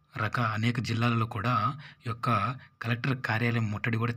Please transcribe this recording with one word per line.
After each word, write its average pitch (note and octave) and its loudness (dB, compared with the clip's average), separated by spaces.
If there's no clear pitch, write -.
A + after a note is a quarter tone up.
రక-, A2 0
అనేక A#2 2
జిల్లాలలో A2+ 2
కూడా A#2 0
ఈ A#2+ -2
యొక్క B2 -2
కలెక్టర్ A#2 0
కార్యాలయం A2+ 2
ముట్టడి A2 -2
కూడా A#2 0